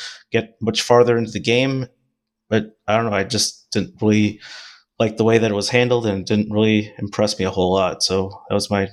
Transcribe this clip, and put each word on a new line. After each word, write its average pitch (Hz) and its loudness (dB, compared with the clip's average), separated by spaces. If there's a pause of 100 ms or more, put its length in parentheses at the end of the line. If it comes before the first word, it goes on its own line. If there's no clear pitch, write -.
(320)
get - -4
much 107 -2
farther 120 4
into 113 -4
the 107 -6
game, 131 0 (600)
but 107 -2
I 104 2
don't 117 0
know, 104 -2
I 98 0
just - -6
didn't 95 -4
really 107 2 (580)
like 110 0
the 110 0
way 113 4
that 110 2
it 104 -2
was 101 -2
handled, 123 2
and 98 -2
it 90 -10
didn't 107 0
really 107 0
impress 104 -2
me 92 0
a 92 0
whole 90 0
lot. 92 0
So 95 -4
that - -2
was 101 -4
my 98 -2